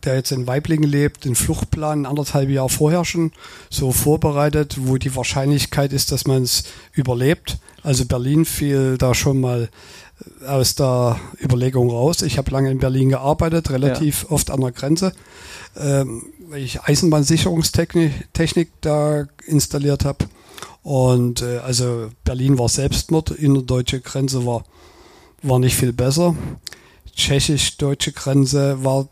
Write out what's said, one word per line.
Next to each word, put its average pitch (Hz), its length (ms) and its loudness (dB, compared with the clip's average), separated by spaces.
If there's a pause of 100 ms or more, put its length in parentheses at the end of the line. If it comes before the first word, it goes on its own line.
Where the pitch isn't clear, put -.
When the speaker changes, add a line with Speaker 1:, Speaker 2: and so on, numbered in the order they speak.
Speaker 1:
der 131 120 0
jetzt 131 180 -2
in 127 140 -4
Weiblingen 151 420 0
lebt, 143 340 0
den 127 120 -2
Fluchtplan 151 720 -2
anderthalb 139 440 -2
Jahre 135 200 0
vorher 160 360 2
schon 165 260 0 (380)
so 131 240 -2
vorbereitet, 147 880 2
wo 131 160 0
die 131 180 -4
Wahrscheinlichkeit 139 760 0
ist, - 180 -2
dass 135 160 -2
man's 131 360 0 (280)
überlebt. 127 680 0 (240)
Also 131 220 0
Berlin 135 380 2
fiel 135 540 0
da 127 160 2
schon 135 260 0
mal 123 300 -2 (760)
aus 131 300 0
der 123 420 2 (240)
Überlegung 127 480 2
raus. 127 320 0
Ich 151 160 -2
habe 139 140 -2
lange 135 200 0
in 131 80 -2
Berlin 131 300 2
gearbeitet, 156 600 0
relativ 139 540 0
Speaker 2:
Ja. - 80 -6
Speaker 1:
oft 143 200 0
an 139 100 -2
der 127 100 -2
Grenze, 165 420 0 (640)
ähm, 139 460 -2 (260)
weil 143 140 -10
ich 120 180 -8
Eisenbahnsicherungstechnik, 160 1500 2
Technik 165 380 0 (100)
da 151 440 0 (200)
installiert 143 600 0
hab. 139 200 -4 (580)
Und, 127 600 2
äh, 123 160 -4
also 120 500 -2 (160)
Berlin 131 320 2
war 120 100 2
Selbstmord, 143 640 0
innerdeutsche 127 680 0
Grenze 135 440 -2
war, 117 180 -2 (800)
war 127 160 4
nicht 127 160 4
viel 123 180 0
besser. 147 420 2 (800)
Tschechisch-deutsche 139 960 -2
Grenze 139 720 0
war 135 280 0